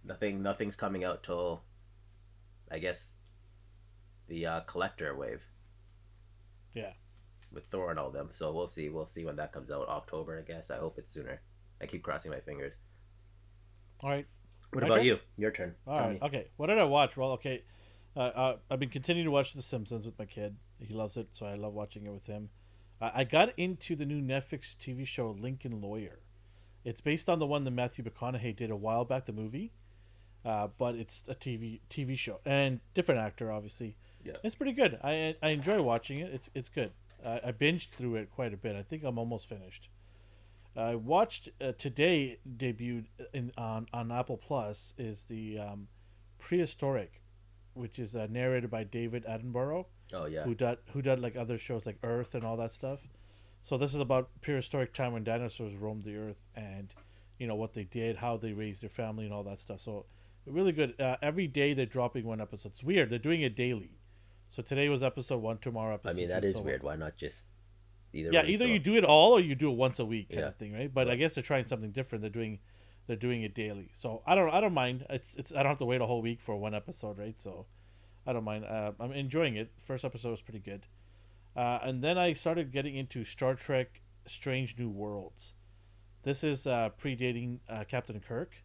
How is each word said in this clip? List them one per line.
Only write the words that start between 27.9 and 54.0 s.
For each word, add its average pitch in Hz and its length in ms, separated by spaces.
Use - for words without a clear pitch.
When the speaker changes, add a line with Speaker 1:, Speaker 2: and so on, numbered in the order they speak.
Speaker 2:
McConaughey 120 520
did 113 160
a 107 40
while 110 300
back, 131 200
the 117 80
movie. 110 380
Uh, 107 220
but 120 180
it's - 320
a 131 80
T 123 220
V, 113 320
T - 140
V 131 120
show - 300
and 139 340
different 147 280
actor, 110 300
obviously. 107 440
Speaker 1:
Yeah. - 200
Speaker 2:
It's 220 120
pretty 277 180
good. 233 300
I, 160 380
I 156 80
enjoy 156 320
watching 127 380
it. 175 140
It's, 131 220
it's 131 140
good. 117 220
I, 117 220
I 123 40
binged 147 380
through 120 260
it 107 160
quite 120 220
a 101 40
bit. 104 180
I 101 60
think 151 220
I'm 123 160
almost 117 280
finished. 95 420
I 117 200
watched, 156 540
uh, 131 180
today 143 600
debuted 120 480
in, 123 240
on, 113 360
on 117 180
Apple 120 260
Plus 110 600
is 110 260
the, 110 360
um, 101 280
Prehistoric, 139 840
which 120 240
is, 113 180
uh, 110 140
narrated 123 400
by 110 140
David 117 420
Attenborough, 123 600
Speaker 1:
Oh, 95 120
yeah. 78 180
Speaker 2:
who 123 100
did, 120 240
who 139 80
did, 131 180
like, 120 160
other 120 220
shows 113 300
like 104 160
Earth 117 320
and 117 80
all 113 140
that 117 140
stuff. 135 280
So 139 140
this 135 180
is 147 40
about 127 300